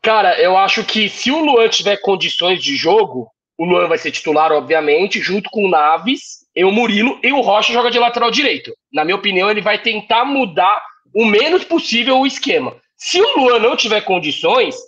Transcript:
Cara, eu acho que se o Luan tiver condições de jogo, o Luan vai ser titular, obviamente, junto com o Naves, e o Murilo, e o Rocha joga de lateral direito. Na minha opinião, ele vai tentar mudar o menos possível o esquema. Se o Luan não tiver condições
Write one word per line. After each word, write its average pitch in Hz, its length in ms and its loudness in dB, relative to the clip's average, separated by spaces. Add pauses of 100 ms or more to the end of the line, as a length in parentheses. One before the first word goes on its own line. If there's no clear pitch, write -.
Cara, 196 380 2
eu 180 160 4
acho 196 300 2
que 214 240 -2
se - 220 -4
o 311 120 0
Luan 240 260 4
tiver 202 280 -2
condições 180 640 -2
de 143 140 -4
jogo, 147 540 0 (280)
o 165 80 -4
Luan 175 220 2
vai 160 100 0
ser 151 140 -6
titular, 156 400 0
obviamente, 156 720 0
junto 190 280 -4
com 208 160 -2
o 190 40 0
Naves, 165 720 0 (120)
e 170 80 2
o 190 80 4
Murilo, 220 520 0
e 247 100 0
o 277 80 0
Rocha 220 320 2
joga 240 160 0
de 233 80 -2
lateral 240 320 0
direito. 214 420 -4 (220)
Na 151 100 -2
minha 175 120 -2
opinião, 196 340 -2
ele 208 120 -2
vai 208 200 -2
tentar 226 420 -2
mudar 208 580 0 (340)
o 220 100 2
menos 262 380 2
possível 262 560 0
o 269 80 0
esquema. 254 480 -4 (220)
Se - 240 -4
o - 180 2
Luan 240 200 4
não 240 160 2
tiver 208 260 0
condições 175 760 -2 (120)